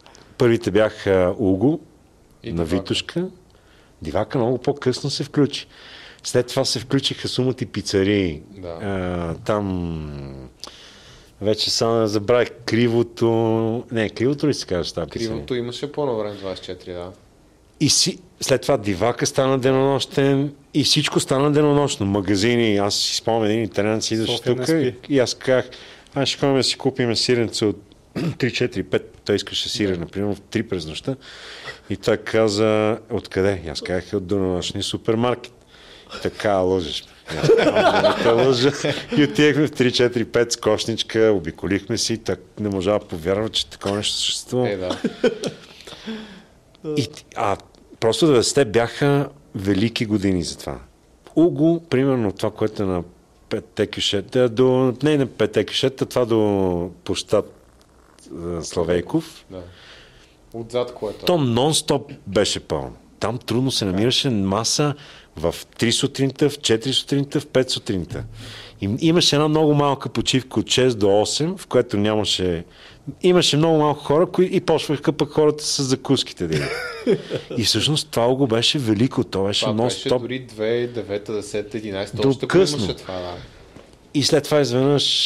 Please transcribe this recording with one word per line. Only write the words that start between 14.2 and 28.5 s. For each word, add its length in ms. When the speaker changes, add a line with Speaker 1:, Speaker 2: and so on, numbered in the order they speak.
Speaker 1:
ли 60
се 120
казва 280
тази 160
пицария? 200
Speaker 2:
Кривото 240
имаше 380
по-навреме 440
двайсет 280
и 20
четири, 260
да. 200
Speaker 1:
И 100
си... 280
след 220
това 140
Дивака 500
стана 320
денонощен 960
и 100
всичко 360
стана 320
денонощно. 540
Магазини, 720
аз 180
си 220
спомням 280
един 200
италианец, 460
идваше 260
Speaker 3:
София 160
не 40
Speaker 1:
тук 100
Speaker 3:
спи. 280
Speaker 1:
и, 60
и 40
аз 160
казах, 360
„Аз 140
ще 100
ходим 180
да 60
си 140
купим 400
сирене 340
от 140
<clears throat> 320
три, 140